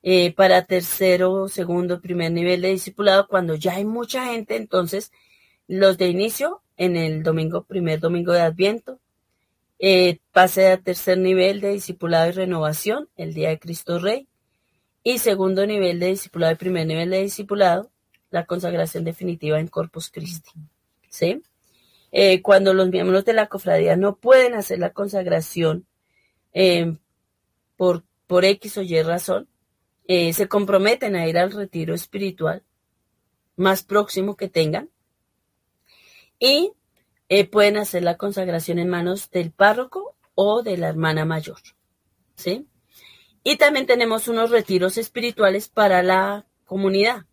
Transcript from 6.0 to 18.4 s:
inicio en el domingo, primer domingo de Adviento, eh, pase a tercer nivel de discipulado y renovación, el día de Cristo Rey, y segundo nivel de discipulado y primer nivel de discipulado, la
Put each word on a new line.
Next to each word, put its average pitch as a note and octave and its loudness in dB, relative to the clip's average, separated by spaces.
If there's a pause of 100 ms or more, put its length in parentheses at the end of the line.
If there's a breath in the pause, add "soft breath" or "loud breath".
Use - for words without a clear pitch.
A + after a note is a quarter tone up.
inicio A3+ -4 (140)
en F3+ 0
el D#3 -4
domingo, D#3+ -2
primer E3+ -4
domingo E3+ -2
de F3 4
Adviento, F#3+ -2 (800)
eh, F#3 4 (140)
pase F#3+ 6
a F#3 4
tercer F#3 -2
nivel F#3 2
de G3+ -2
discipulado E3+ 0
y F3 -4
renovación, F3+ -4
el D#3+ -10
día D#3+ -2
de D#3 -4
Cristo E3+ -8
Rey, A3+ -4 (760)
y A#3+ 0
segundo G3 0
nivel F#3 -2
de F3+ -2
discipulado E3 -2
y D#3+ -2
primer F3 -4
nivel E3 -4
de F#3+ 0
discipulado, G3 0 (400)
la E3+ -4